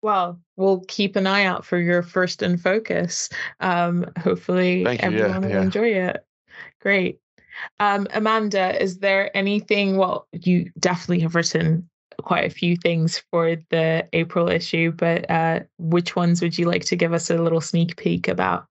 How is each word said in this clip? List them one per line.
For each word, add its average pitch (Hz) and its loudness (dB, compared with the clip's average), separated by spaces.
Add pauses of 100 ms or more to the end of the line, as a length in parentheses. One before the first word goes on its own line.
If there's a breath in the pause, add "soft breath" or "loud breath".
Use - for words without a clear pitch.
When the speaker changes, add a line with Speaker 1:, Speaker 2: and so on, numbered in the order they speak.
Speaker 1:
Well, 180 -2 (160)
we'll 190 2
keep 196 -2
an 190 2
eye 196 2
out 180 -2
for 180 0
your 175 2
first 175 -2
in 180 2
focus. 180 -2 (320 loud breath)
Um, 175 0 (120)
hopefully 180 0
Speaker 2:
Thank 233 0
you, 190 0
yeah, 208 0
Speaker 1:
everyone 190 0
will 190 -2
Speaker 2:
yeah. 190 2
Speaker 1:
enjoy 208 0
it. 185 -2 (560 loud breath)
Great. 196 0 (640 loud breath)
Um, 202 2
Amanda, 214 0
is 185 -2
there 196 0
anything, 202 0
well, 185 0
you 175 0 (100)
definitely 175 0
have 165 -2
written 165 0 (320)
quite - 0
a 175 -4
few 175 0
things 170 0
for 165 2 (140)
the 160 0
April 170 0
issue, 170 0
but, 170 0
uh, 165 0 (180)
which 175 0
ones 175 2
would 170 -2
you 170 2
like 170 0
to 180 0
give 170 2
us 165 -2
a 170 2
little 165 2
sneak 165 0
peek 170 -2
about? 92 -2